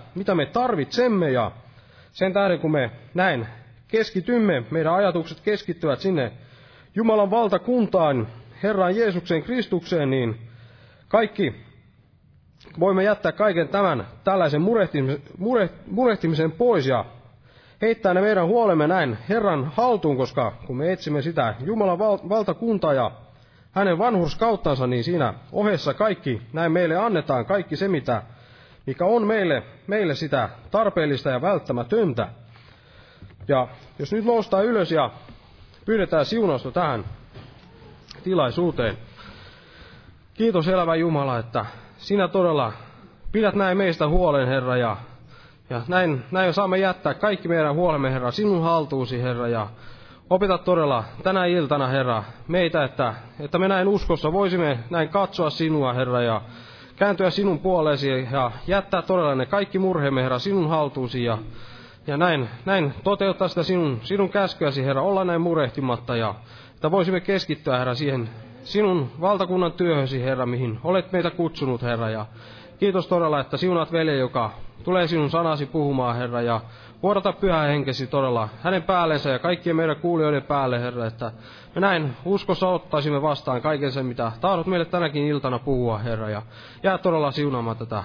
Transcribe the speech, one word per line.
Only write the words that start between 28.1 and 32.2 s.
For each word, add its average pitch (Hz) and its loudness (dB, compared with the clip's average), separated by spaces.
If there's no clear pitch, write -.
mikä 139 -2
on 220 4
meille, 185 0
meille 190 0
sitä 139 -2
tarpeellista 160 0
ja 127 0
välttämätöntä. 147 0